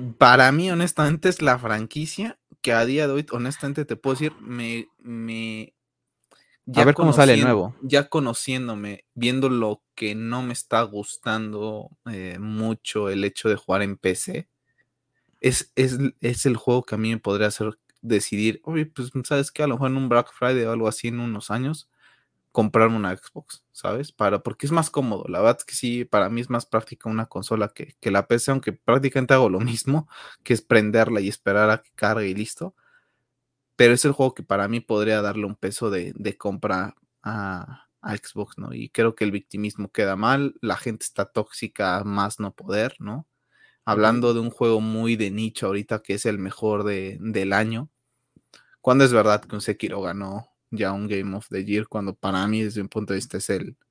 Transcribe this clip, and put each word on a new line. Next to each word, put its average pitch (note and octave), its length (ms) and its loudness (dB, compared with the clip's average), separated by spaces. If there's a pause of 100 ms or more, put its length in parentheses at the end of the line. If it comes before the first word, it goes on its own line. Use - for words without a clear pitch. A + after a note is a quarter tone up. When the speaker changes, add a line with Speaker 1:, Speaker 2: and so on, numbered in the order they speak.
(180)
Speaker 1:
Para B2+ 320 10
mí, E3+ 180 0
honestamente, E3 600 0
es F3 140 0
la B2 180 2
franquicia B2 800 -6 (200)
que A#2+ 120 -2
a A#2 120 4
día C#3+ 220 0
de C#3 60 0
hoy, D3 180 -2
honestamente, C#3 540 -6
te A#2 100 -8
puedo C3+ 200 -2
decir, D3+ 260 -4
me, A#2 480 -8 (100)
me, A2+ 760 -10 (1000)
Speaker 2:
A - 60 4
Speaker 1:
ya - 40 8
Speaker 2:
ver C#3+ 120 8
cómo D#3+ 160 6
sale C#3 220 8
el A2+ 60 4
Speaker 1:
conocien-, A#2 40 4
Speaker 2:
nuevo. A2 380 2
Speaker 1:
ya C#3 260 2
conociéndome, A#2 960 -4 (100)
viendo B2+ 340 0
lo A2+ 360 0 (100)
que G#2+ 220 -6
no A#2 260 -6
me B2 100 -6
está A#2 300 -2
gustando, G#2+ 1080 -6 (200)
eh, F#2 300 -10
mucho G#2+ 680 -4
el G2 120 -2
hecho G2+ 260 -2
de G#2 60 4
jugar F#2+ 280 -2
en G2+ 140 -6
P F#2+ 200 0
C, - 320 -8 (920)
es, - 360 0
es, B2+ 220 2 (220)
es A#2+ 260 -2
el B2 100 4
juego B2 260 2
que - 140 -6
a - 20 -2
mí A2 120 0
me A2+ 80 -2
podría G2+ 280 0
hacer G#2+ 320 -4 (220)
decidir, G#2+ 640 0
"Oye, D#3+ 220 -2
pues, B2+ 260 -10 (120)
¿sabes C#3 280 -2
qué? - 100 -4
A D3 60 0
lo A#2+ 80 -2
mejor C3+ 160 0
en C3+ 60 -2
un C3 100 -2
Black A#2+ 240 2
Friday B2+ 320 0
o A2+ 80 -2
algo A2+ 160 0
así A2+ 200 -4
en A#2+ 120 -6
unos A2+ 320 -6
años, C3 360 -4 (640)
comprarme A2+ 460 4
una F#2+ 200 -2
Xbox", - 460 -20 (100)
¿sabes? A#2+ 400 -6
Para, G2+ 300 2
porque A2 240 -8
es C#3+ 60 0
más E3 180 2
cómodo. A#2+ 380 -2
La F2 120 -4
verdad A2+ 200 6
es - 40 -10
que - 100 -16
sí, A#2+ 300 -4
para G2 240 2
mí A#2 120 -2
es B2 100 -8
más A#2+ 160 -2
práctica - 420 -4
una A2+ 180 -2
consola G#2 420 -2
que, - 320 -14
que A2+ 100 -2
la G2+ 160 2
P A#2+ 120 2
C, - 120 -2
aunque C3+ 220 -2
prácticamente C3 600 2
hago B2+ 140 6
lo F#2 120 0
mismo, B2 480 -2 (340)
que - 120 2
es A2 80 -4
prenderla A2 580 4
y G2 80 -2
esperar G#2 420 2
a - 120 0
que - 120 -20
cargue G#2 340 0
y F#2 60 -4
listo. A2+ 400 -8 (1040)
Pero A#2+ 180 8
es A#2+ 100 0
el C#3+ 80 4
juego C3 220 2
que - 80 -16
para G2 240 0
mí A#2 140 -4
podría G#2+ 420 0
darle G#2 240 -4
un G2+ 80 -6
peso G#2 360 -6
de, F2+ 260 -6
de G2+ 200 -6
compra G2 600 -4 (260)
a, G2 640 -10 (140)
a G#2+ 160 -8
Xbox, - 420 -12
¿no? - 160 -12
Y A2+ 140 -10
creo A2+ 260 2
que - 100 -2
el G#2 60 0
victimismo G2+ 600 -8
queda G2 240 0
mal, C3 440 0
la G2+ 160 -2
gente - 280 -8
está - 220 -6
tóxica G#2 800 -4
más G2+ 360 -4
no G2+ 120 -6
poder, G#2 460 -4
¿no? A2+ 280 -10 (580)
Hablando A2+ 460 4
Speaker 2:
Ujú. A#2 40 2
Speaker 1:
de A#2 60 0
un A#2 100 -2
juego A2+ 300 2
muy A2 360 0
de G#2 140 -2
nicho A2 360 -6
ahorita G#2 360 -4
que G2 120 -4
es G#2 120 -4
el G#2 120 0
mejor G2+ 460 -2
de, F#2+ 360 -4
del G2 320 -2
año, A2+ 360 0 (920)
cuando C3 240 6
es B2 80 6
verdad G#2+ 320 4
que - 100 -12
un G#2 80 -8
Sekiro G2+ 400 -4
ganó G2 460 -8 (220)
ya G#2 220 -2
un G2+ 160 -6
Game G2 280 -4
of G2 140 -10
the G2 140 -6
Year, G#2 240 -2
cuando G2 260 -6
para F#2+ 320 -2
mí, A2 160 0
desde G#2 200 -4
mi F#2+ 60 -8
punto G#2+ 240 -6
de F#2+ 60 -2
vista, F#2+ 200 -8
es - 120 -8
el - 260 -4 (140)